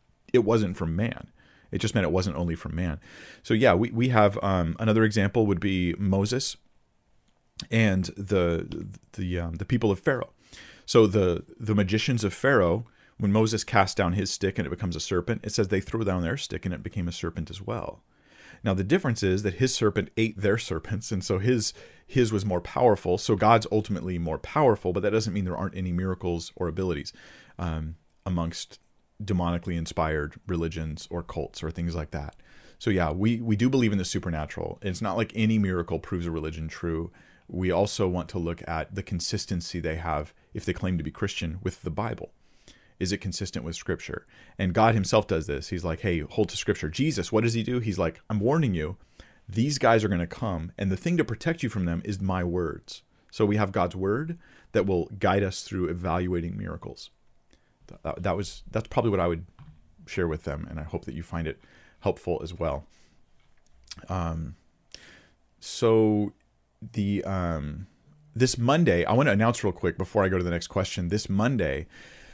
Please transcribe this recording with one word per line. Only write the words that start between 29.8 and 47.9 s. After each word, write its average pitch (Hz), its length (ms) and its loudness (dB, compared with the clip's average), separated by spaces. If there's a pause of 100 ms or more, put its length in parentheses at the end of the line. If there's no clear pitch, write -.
religions 80 640 -4
or 85 100 -4
cults - 400 -8
or 78 80 -6
things 85 240 -4
like 80 160 -6
that. 73 260 -10 (440)
So - 100 -2
yeah, 87 220 2
we, 107 280 0
we 113 160 0
do 117 140 4
believe 127 220 4
in 101 80 0
the 90 60 -4
supernatural. 78 760 -6
It's 92 200 -6
not 98 140 -2
like 110 200 -2
any 110 240 4
miracle 87 400 0
proves 85 260 -4
a 85 60 -4
religion 80 360 -6
true. 85 440 -4 (360)
We 92 220 -2
also 92 380 2
want 90 220 -2
to 95 100 -6
look 85 280 -4
at 80 280 -4
the 98 80 -4
consistency 90 760 -4
they 80 180 -4
have 78 360 -4 (220)
if - 100 -8
they 90 80 0
claim 90 240 -2
to 78 60 -4
be 78 80 -6
Christian 87 500 -6
with 95 220 -6
the - 80 -6
Bible. 110 400 -6 (640)
Is 90 140 -2
it 101 60 0
consistent 87 480 -6
with 85 100 -8
Scripture? - 500 -6 (320)
And 92 160 2
God 110 200 6
himself 104 340 2
does 80 200 0
this. 71 200 -4
He's 85 160 -6
like, 82 160 -4
"Hey, 87 200 0
hold 82 300 0
to - 80 -8
Scripture." - 300 -2
Jesus, 131 420 -2
what 107 140 4
does 117 100 2
he 117 80 0
do? 123 200 -2
He's 107 180 -2